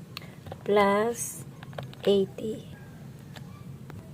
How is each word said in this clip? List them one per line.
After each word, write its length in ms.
plus 800
eighty 560